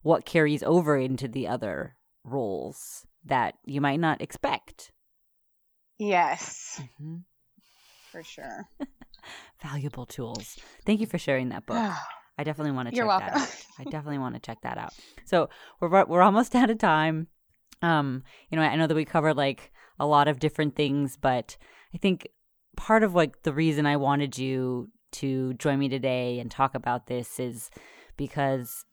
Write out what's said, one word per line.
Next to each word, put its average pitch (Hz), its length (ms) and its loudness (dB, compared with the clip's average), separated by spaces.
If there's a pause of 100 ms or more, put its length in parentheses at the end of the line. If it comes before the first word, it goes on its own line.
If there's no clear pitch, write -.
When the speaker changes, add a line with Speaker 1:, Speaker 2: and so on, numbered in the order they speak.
Speaker 1:
what 160 220 2
carries 151 380 2
over 151 340 4
into 131 300 -2
the 117 220 -6
other 101 480 -6 (260)
roles 107 800 -8 (200)
that 131 400 0
you 139 160 -6
might 143 180 0
not 160 240 0
expect. - 720 -8 (1040)
Speaker 2:
Yes. 175 800 -2 (200)
Speaker 1:
Mm-hmm. 156 160 -10 (960)
Speaker 2:
For 170 100 -16
sure. 143 460 -16 (120)
<laughs> 277 60 -8 (760)
Speaker 1:
Valuable 139 440 -8
tools. 110 500 -10 (280)
Thank 208 160 2
you 220 60 -2
for 180 120 -6
sharing 131 300 0
that - 180 -8
book. 220 100 -4
Speaker 2:
<sighs> - 640 -6
Speaker 1:
I 147 60 -6
definitely 151 280 -4
wanna 127 200 -4
Speaker 2:
You're 233 160 0
Speaker 1:
check 190 120 4
that - 140 -6
Speaker 2:
welcome. 285 80 2
Speaker 1:
out. - 220 -8 (160)
I - 100 -12
definitely 151 280 -6
wanna 127 220 -6
check - 220 -12
that 120 160 -8
out. - 140 -10 (320)
So 165 240 2 (320)
we're, 180 240 6
we're 175 180 4
almost 208 320 4
<laughs> - 0 -
out 247 160 6
of 226 80 0
time. 160 480 2 (560)
Um, 143 400 0 (280)
you 160 60 -2
know, 160 60 2
I 151 140 2
know 160 100 4
that 156 80 2
we 156 100 2
covered, 156 320 2
like, 139 360 -2 (260)
a 143 80 0
lot 147 220 6
of 143 100 0
different 151 380 0
things, 143 400 0
but 127 400 0 (380)
I 175 40 -12
think 185 300 0 (480)
part 220 260 4
of, 196 120 2
like, 160 300 2
the 156 80 0
reason 151 340 2
I 143 100 2
wanted 143 400 0
you 127 540 -2 (220)
to 131 420 -2
join 139 240 0
me 139 100 2
today 127 500 -2
and 117 120 -8
talk 135 240 0
about 120 320 -4
this 123 340 -6
is 120 300 -8 (480)
because 135 760 -4